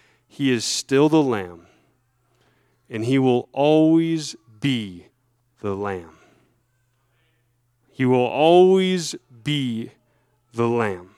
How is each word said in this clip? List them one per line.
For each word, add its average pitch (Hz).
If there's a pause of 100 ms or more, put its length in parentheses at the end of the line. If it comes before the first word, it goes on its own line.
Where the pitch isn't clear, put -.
(280)
he 139
is 113
still -
the 156
Lamb, 92 (1200)
and 113
he 135
will 127
always 156 (240)
be 104 (540)
the 101
Lamb. 95 (1700)
He -
will 127
always 180 (280)
be 123 (600)
the 117
Lamb. 101